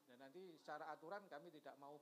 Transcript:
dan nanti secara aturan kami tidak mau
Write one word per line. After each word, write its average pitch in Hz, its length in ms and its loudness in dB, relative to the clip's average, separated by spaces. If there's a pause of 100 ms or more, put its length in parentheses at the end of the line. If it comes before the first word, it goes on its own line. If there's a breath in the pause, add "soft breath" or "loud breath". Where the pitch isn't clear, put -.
dan 123 160 -8
nanti 170 320 -2
secara 151 400 2
aturan 170 320 2
kami 170 240 0
tidak 143 320 -4
mau 143 200 -2